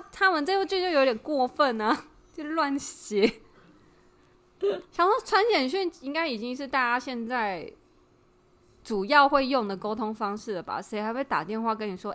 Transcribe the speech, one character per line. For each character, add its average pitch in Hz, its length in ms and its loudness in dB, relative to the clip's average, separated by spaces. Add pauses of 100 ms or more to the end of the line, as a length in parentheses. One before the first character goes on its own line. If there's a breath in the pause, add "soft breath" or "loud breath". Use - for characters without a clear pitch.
(100)
他 381 200 2
们 302 160 2
这 381 100 4
部 381 80 2
剧 370 160 0
就 370 80 0
有 294 160 4
点 247 140 2
过 269 280 0
分 247 320 0
啊， 220 280 0 (260)
就 330 120 -10
乱 302 340 0
写。 - 640 0 (1500 soft breath)
想 349 160 2
说 403 160 4
传 403 280 2
简 285 180 2
讯 359 320 -2
应 269 140 -8
该 330 120 -2
已 240 120 -4
经 247 180 -8
是 277 100 -8
大 262 140 -2
家 240 180 0
现 254 280 -6
在 214 440 -4 (1120)
主 196 220 -4
要 277 240 6
会 277 180 4
用 247 220 0
的 196 80 -4
沟 208 180 -6
通 220 200 -4
方 208 220 -4
式 214 180 -8
了 170 80 -6
吧？ 110 180 -6
谁 208 220 -8
还 220 100 -4
会 247 100 -4
打 160 220 -2
电 220 180 -6
话 226 120 0
跟 214 160 -6
你 180 60 -8
说 202 180 -10